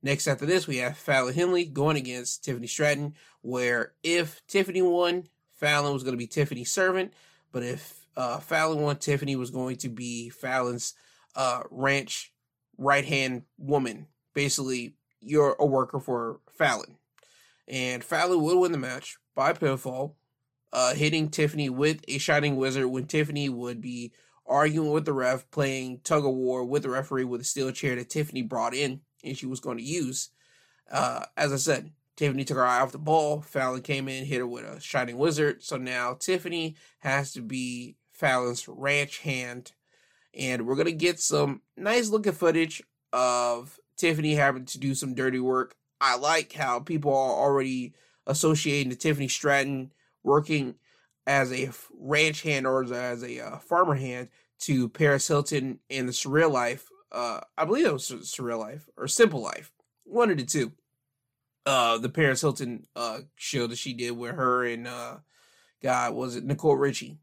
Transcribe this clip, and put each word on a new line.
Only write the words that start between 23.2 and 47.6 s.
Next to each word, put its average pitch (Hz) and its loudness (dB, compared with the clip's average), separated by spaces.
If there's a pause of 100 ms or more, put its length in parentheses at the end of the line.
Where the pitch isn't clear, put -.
would 120 -6
be 120 -10 (320)
arguing 151 4
with 156 2
the 151 0
ref, 127 0
playing 131 -2
tug 151 2
of 135 2
war 127 0
with 143 0
the 139 -4
referee 131 -2
with 123 -4
a - -12
steel 131 -2
chair 127 -2
that 123 -8
Tiffany 147 -4
brought 117 -2
in 135 -2 (220)
and 131 -8
she 131 -10
was 131 -8
gonna 117 -8
use. 139 -4 (600)
Uh, 123 -2 (100)
as 147 0
I 139 -2
said, 143 -2 (240)
Tiffany 139 0
took 131 -4
her 127 4
eye 123 4
off 131 2
the 143 -12
ball. 151 2
Fallon 131 -4
came 139 -4
in, 131 -6
hit 135 -2
her 123 -2
with 120 -10
a 107 -14
Shining 123 -2
Wizard. 147 2
So - -8
now 127 -2
Tiffany 170 -4 (240)
has 139 -2
to 127 -12
be 123 -8 (140)
Fallon's 123 0
ranch 139 -2
hand. 123 -8 (600)
And 127 -2
we're 127 0
gonna 160 2
get 170 0
some 143 0 (140)
nice 220 0
looking 208 2
footage 160 2 (280)
of 123 0 (200)
Tiffany 151 2
having 135 2
to - -10
do 135 -2
some 127 -4
dirty 131 0
work. 127 0 (240)
I 131 4
like 151 0
how 131 0
people 147 0
are 135 2
already 131 0 (320)